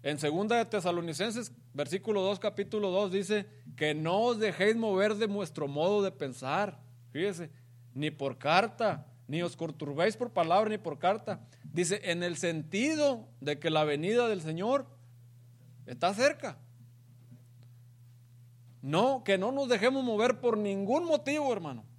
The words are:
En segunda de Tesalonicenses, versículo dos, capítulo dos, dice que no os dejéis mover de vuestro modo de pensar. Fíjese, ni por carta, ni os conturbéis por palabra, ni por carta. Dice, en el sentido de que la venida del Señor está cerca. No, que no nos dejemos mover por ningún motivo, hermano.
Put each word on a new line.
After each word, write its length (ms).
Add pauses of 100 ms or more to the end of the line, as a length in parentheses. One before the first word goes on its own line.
En 160
segunda 380
de 80
Tesalonicenses, 840 (220)
versículo 480
dos, 180
capítulo 500
dos, 220
dice 360 (280)
que 180
no 280
os 180
dejéis 360
mover 400
de 120
vuestro 400
modo 340
de 100
pensar. 680 (320)
Fíjese, 400 (420)
ni 160
por 280
carta, 720 (200)
ni 140
os 140
conturbéis 640
por 140
palabra, 380
ni 80
por 200
carta. 500 (160)
Dice, 380 (100)
en 120
el 140
sentido 920 (140)
de 180
que 100
la 140
venida 440
del 140
Señor 460 (1000)
está 280
cerca. 440 (2250)
No, 420
que 140
no 140
nos 180
dejemos 340
mover 380
por 160
ningún 480
motivo, 480
hermano. 320 (140)